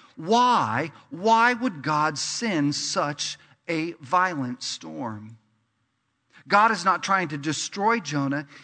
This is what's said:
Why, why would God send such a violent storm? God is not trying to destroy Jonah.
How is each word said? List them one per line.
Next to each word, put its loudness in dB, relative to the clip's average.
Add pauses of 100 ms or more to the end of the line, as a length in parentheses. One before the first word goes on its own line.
(160)
Why, 2 (180)
why 4
would -2
God 0
send 0
such -4 (320)
a -4
violent 0
storm? -10 (1120)
God 6
is -2
not 2
trying 0
to -8
destroy -2
Jonah. -4 (160)